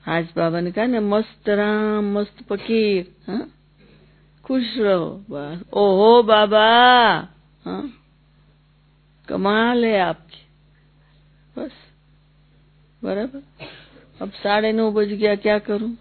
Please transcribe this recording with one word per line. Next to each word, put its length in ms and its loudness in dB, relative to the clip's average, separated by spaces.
आज 280 -4
बाबा 240 -2
ने 120 -6
कहा 140 -4
ना, 160 -2
"मस्त 480 -4
राम 640 -2
मस्त 300 -6
फकीर", 720 -2
हाँ? 260 -10
खुश 340 -4
रहो 520 -2
बस। 340 -12
ओहो 500 6
बाबा, 440 4
हाँ? 280 -12
कमाल 580 0
है 140 0
आपकी। 460 -6
बस, 140 -12
बराबर। 400 -8
अब 100 -12
साढ़े 400 -2
नौ 200 0
बज 160 -2
गया, 280 -2
क्या 240 0
करूं? 420 -6